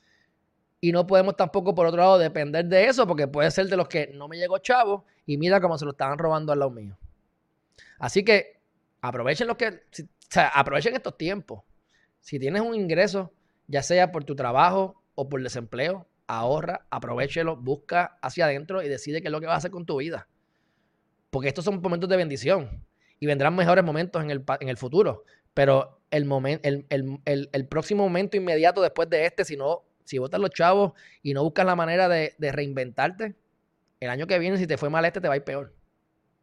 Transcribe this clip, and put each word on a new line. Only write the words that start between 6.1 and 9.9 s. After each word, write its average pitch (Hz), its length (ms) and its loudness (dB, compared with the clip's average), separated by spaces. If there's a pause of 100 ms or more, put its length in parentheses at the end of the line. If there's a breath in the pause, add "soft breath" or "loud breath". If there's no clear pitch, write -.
robando 156 340 0
al 143 60 2
lado 139 120 2
mío. 107 280 -14 (1000 soft breath)
Así 185 260 -2
que 208 360 2 (400)
aprovechen 127 460 -2
los 233 100 -4
que, 214 340 -6